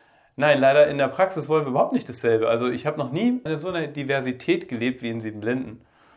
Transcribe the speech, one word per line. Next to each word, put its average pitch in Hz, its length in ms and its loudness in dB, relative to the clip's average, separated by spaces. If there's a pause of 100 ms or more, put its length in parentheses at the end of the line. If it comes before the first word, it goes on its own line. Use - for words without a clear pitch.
(340)
Nein, 143 240 4
leider 139 300 6
in 143 100 -4
der 139 100 2
Praxis 170 400 -2
wollen 156 160 2
wir 135 60 -4
überhaupt 131 220 0
nicht - 160 -2
dasselbe. 113 400 2
Also 117 200 0
ich 127 160 -4
hab 151 120 -2
noch 131 160 -6
nie 240 320 0
in 156 120 -2
so 151 120 -8
einer 170 180 -4
Diversität 139 800 -2
gelebt 127 340 -4
wie 117 80 -6
in 117 100 -6
Siebenlinden. 110 600 -6 (340)